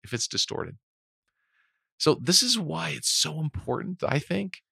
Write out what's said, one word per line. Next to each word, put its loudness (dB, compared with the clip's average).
if -10
it's -4
distorted. -4
So 6
this 4
is 2
why -4
it's -4
so 0
important, -4
I 2
think -6